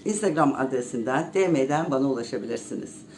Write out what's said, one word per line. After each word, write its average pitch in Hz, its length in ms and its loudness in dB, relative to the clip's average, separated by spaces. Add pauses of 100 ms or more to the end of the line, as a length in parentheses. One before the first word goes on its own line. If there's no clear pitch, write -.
Instagram 160 500 2
adresinden 127 800 -2
D 190 140 4
M'den 147 420 2
bana 139 160 2
ulaşabilirsiniz. 117 1000 -6 (120)